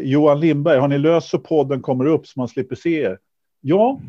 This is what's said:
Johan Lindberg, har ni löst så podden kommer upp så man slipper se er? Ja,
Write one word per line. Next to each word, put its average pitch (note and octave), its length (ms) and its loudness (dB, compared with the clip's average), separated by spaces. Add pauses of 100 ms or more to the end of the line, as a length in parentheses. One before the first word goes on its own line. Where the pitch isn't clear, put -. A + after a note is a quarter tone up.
(100)
Johan D3 300 4
Lindberg, D3+ 380 2
har C#3 100 2
ni C#3 100 0
löst D#3+ 300 0
så - 100 -2
podden C#3 440 -2
kommer C3 240 -2
upp D#3 200 0
så - 140 -10
man A#2+ 80 -4
slipper - 280 -8
se E3 260 -4
er? F#2+ 160 -4 (420)
Ja, G#3+ 480 0